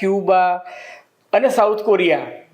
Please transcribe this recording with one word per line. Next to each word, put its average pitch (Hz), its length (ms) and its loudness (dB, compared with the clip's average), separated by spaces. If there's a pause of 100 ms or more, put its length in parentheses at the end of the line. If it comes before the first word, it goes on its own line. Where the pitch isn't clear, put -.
ક્યુબા 185 680 0 (640)
અને 247 160 2
સાઉથ 214 340 0
કોરિયા 180 380 2 (340)